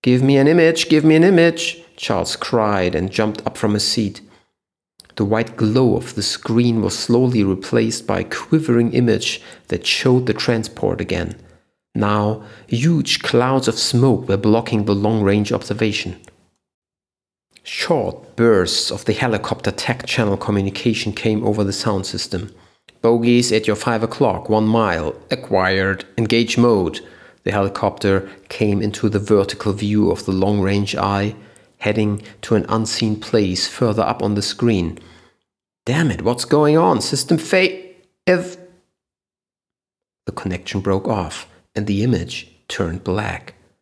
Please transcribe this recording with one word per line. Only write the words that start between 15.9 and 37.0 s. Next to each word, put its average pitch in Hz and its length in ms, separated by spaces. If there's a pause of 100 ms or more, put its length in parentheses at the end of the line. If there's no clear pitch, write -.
Short - 680
bursts 107 560
of - 140
the 110 80
helicopter - 580
tech - 360
channel 104 280
communication 101 800
came 110 320
over 104 180
the 98 200
sound 98 240
system. - 420 (540)
"Bogies 120 480
at 107 160
your 104 80
five 113 280
o'clock, 110 460
one 110 160
mile. 92 480 (160)
Acquired. 95 720 (140)
Engage 117 400
mode." 107 440 (420)
The - 80
helicopter 98 760 (220)
came 104 320
into 107 260
the 104 180 (100)
vertical 98 360
view 104 400
of - 140
the 95 180
long-range 101 520
eye, 101 400 (420)
heading 107 460 (180)
to - 140
an 104 120
unseen 110 500
place 95 500
further 110 360
up - 200
on 104 100
the 101 200
screen. 95 440 (880)
"Damn 151 240
it, 87 140
what's 120 340
going 151 180
on? 165 260